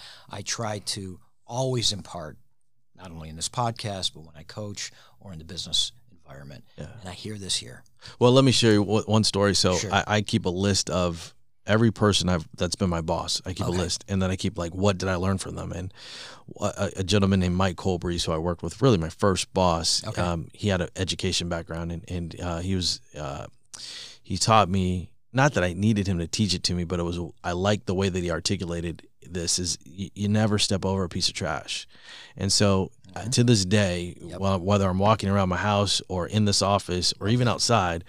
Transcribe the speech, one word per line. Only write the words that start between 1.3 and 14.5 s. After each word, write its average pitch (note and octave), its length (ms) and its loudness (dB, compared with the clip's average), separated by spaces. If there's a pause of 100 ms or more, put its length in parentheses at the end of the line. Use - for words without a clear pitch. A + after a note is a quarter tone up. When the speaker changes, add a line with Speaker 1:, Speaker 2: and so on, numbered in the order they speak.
Speaker 1:
always B2+ 460 0
impart, E2+ 460 -10 (580)
not F2+ 140 -16
only E2 180 -12
in D#2 80 -12
this E2 120 -6
podcast, A#2 680 -4
but D#2 100 -18
when D#2+ 120 -20
I D2+ 60 -18
coach - 480 -12 (300)
or G2 140 -16
in D#2 40 -12
the D#2+ 60 -14
business E2 480 -2 (180)
environment. C#2 540 -18 (140)
Speaker 2:
Yeah. - 80 -10 (140)
Speaker 1:
And F#2 100 -12
I - 20 -12
hear G#2+ 240 -10
this F#2+ 200 -4
here. - 280 -10 (340)
Speaker 2:
Well, B2 140 8
let C3+ 100 8
me C3 100 6
share A2+ 200 6
you G#2 120 6
o-, G2+ 180 2
one G#2+ 200 4
story. G2+ 320 4
So F2+ 220 4
Speaker 1:
Sure. F#2 180 -2
Speaker 2:
I, G2 120 4
I G#2+ 160 2
keep G2 240 -2
a F#2 40 0
list F#2+ 380 0
of F2 460 -2 (320)
every A2 240 4
person G2+ 400 2
I've, E2+ 260 0
that's F2 200 -2
been G2 120 0
my E2 140 0
boss. D#2 420 -2
I - 80 -8
keep - 140 -4
Speaker 1:
Okay. F2 100 0
Speaker 2:
a F#2 60 0
list, - 260 -4
and G2 140 0
then F#2 80 0
I F#2 60 -2
keep, F#2 200 -4